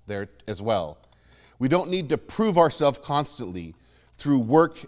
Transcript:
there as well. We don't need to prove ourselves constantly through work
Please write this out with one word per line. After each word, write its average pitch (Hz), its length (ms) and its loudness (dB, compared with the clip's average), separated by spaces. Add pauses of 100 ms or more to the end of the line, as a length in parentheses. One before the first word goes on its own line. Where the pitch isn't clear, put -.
there 101 240 -8 (180)
as 101 140 -8
well. 95 380 -2 (580)
We 127 100 -2
don't 170 220 2
need 185 200 -4
to 151 100 0
prove 208 400 0
ourselves 147 400 2
constantly 92 760 -6 (440)
through 143 200 0
work 135 500 2